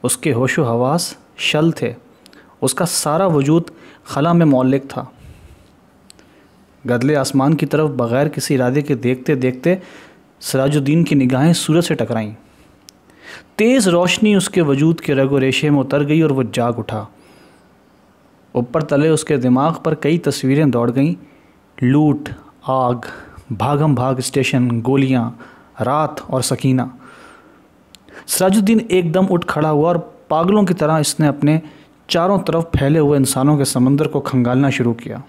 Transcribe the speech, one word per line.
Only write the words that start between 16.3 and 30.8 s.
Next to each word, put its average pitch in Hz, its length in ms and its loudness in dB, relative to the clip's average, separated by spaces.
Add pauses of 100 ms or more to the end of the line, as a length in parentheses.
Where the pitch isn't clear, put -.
वो 135 100 0
जाग 117 360 -2
उठा। 110 320 -8 (1400)
ऊपर 127 280 -2
तले 151 280 2
उसके 151 260 0
दिमाग 127 380 2
पर 156 200 -4
कई 151 240 0
तस्वीरें 139 520 0
दौड़ 120 200 0
गईं, 139 240 0 (680)
लूट, 143 460 2 (400)
आग, 127 320 0 (520)
भागम 143 420 0
भाग 127 260 -2
स्टेशन, 123 600 0
गोलियां, 131 500 0 (540)
रात 151 360 -2 (100)
और 127 120 -2
सकीना। 131 560 -2 (1300)
सिराजुद्दीन 202 540 2
एकदम 180 460 0
उठ 180 180 0
खड़ा 156 240 0
हुआ 151 200 2
और 175 320 -4 (100)
पागलों 185 340 2
की 180 100 0
तरह 156 240 0